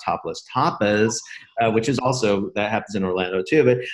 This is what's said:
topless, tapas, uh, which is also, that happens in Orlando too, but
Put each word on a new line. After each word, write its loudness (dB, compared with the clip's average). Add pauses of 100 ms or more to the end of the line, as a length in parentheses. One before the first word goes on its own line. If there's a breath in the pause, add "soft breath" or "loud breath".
topless, -4 (140)
tapas, 2 (420 loud breath)
uh, 4
which 0
is 0
also, 0
that -2
happens -4
in -2
Orlando -2
too, 4
but 4 (140 loud breath)